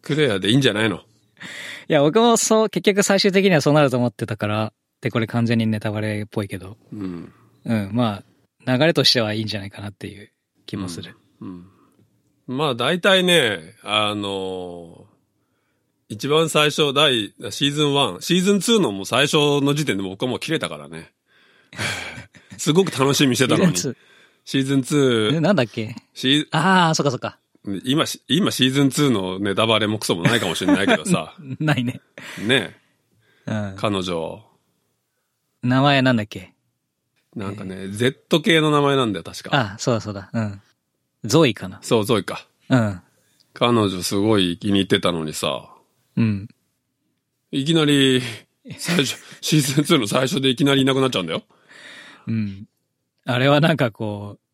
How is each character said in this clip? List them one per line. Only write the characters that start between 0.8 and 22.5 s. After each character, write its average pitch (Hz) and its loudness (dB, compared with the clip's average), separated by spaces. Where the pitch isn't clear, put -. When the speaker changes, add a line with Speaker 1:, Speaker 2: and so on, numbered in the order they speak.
Speaker 1:
い 110 2
の？ 85 -4
Speaker 2:
い - -12
や、 151 4
僕 156 4
も 233 6
そ 220 2
う、 202 -4
結 - -4
局 202 2
最 196 2
終 185 2
的 190 2
に 196 4
は 151 4
そ 147 2
う - 4
な 151 6
る 139 4
と 127 0
思 123 2
っ 117 -2
て - -6
た 113 -8
か 104 -4
ら、 107 -2
で、 123 -4
こ 120 -2
れ 110 -2
完 117 0
全 117 2
に 110 0
ネ 110 -2
タ 107 -4
バ 107 -4
レ 107 -4
っ - -8
ぽ 107 -4
い 95 -8
け 98 -10
ど。 95 -16
Speaker 1:
う 117 -14
ん。 90 -10
Speaker 2:
う 117 -2
ん。 101 -2
ま 110 -2
あ、 131 0
流 - -
れ 165 4
と 143 0
し - 4
て 123 2
は 107 -2
い 110 -4
い 107 -4
ん - -6
じ 104 -8
ゃ 98 -8
な 98 -12
い 101 -14
か - -16
な 101 -10
っ 101 -16
て - -16
い 101 -16
う - -20
気 - -12
も 98 -8
す 87 -12
る。 - -18
Speaker 1:
う - -14
ん。 90 -16
う 123 -8
ん。 127 -4
ま 147 0
あ、 123 -2
大 139 0
体 190 4
ね、 110 2
あ 104 0
の、 92 -8
一 110 -8
番 156 2
最 151 4
初、 147 0
第、 131 2
シ 143 -2
ー - -2
ズ 151 -2
ン 143 0
ワ 123 0
ン、 - -14
シ 170 0
ー 185 4
ズ 202 2
ン 202 2
ツ 240 0
ー 220 4
の 120 0
も 98 -8
う - -10
最 135 2
初 147 2
の 143 2
時 147 -2
点 127 -2
で 98 -4
僕 98 -8
は 127 -4
も 113 -2
う - -6
切 - -8
れ 156 -2
た - -6
か 80 -10
ら 73 -18
ね。 80 -16
<laughs> - -14